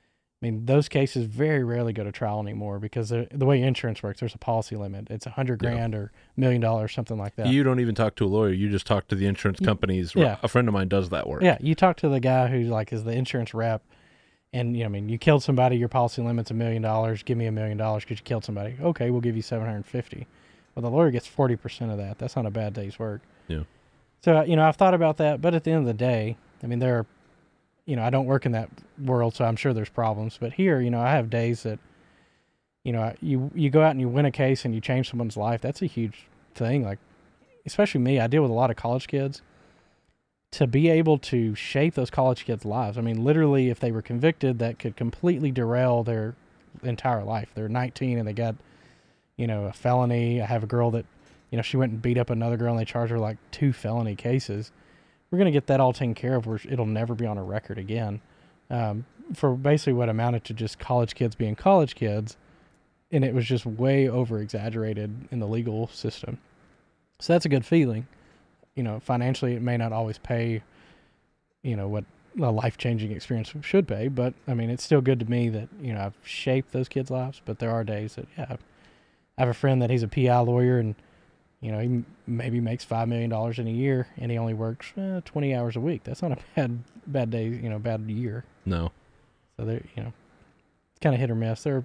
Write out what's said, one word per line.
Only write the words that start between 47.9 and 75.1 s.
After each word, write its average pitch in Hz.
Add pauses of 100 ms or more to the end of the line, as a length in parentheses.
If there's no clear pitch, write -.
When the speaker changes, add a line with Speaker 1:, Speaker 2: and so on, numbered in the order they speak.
Speaker 1:
and 110
they 104
got, 113 (800)
you 120
know, 104
a 95
felony. 120
I 107
have 113
a 107
girl 120
that, 113 (440)
you 123
know, 117
she -
went 127
and 113
beat 120
up 120
another 117
girl 120
and 117
they 113
charged 117
her, 117
like, 110 (140)
two 139
felony 113
cases. 120 (580)
We're 175
gonna 190
get 143
that 135
all 127
taken 123
care 127
of 117
where 110
it'll 120
never 113
be 117
on 107
a 98
record 98
again, 104 (480)
um, 113 (300)
for 135
basically 143
what 120
amounted 117
to 110
just 110
college 123
kids 117
being 110
college 180
kids, 107 (760)
and 147
it 123
was 123
just 120
way 131
over-exaggerated 110
in 123
the 107
legal 113
system. - (800)
So -
that's 175
a 151
good 135
feeling. 127 (680)
You 135
know, 110
financially, 123
it 117
may 120
not 113
always 110
pay, 117 (1000)
you 123
know, 98
what 104 (340)
a 131
life-changing 110
experience 113
should 190
pay, 110
but, 127 (160)
I 127
mean, 117
it's 120
still 143
good 127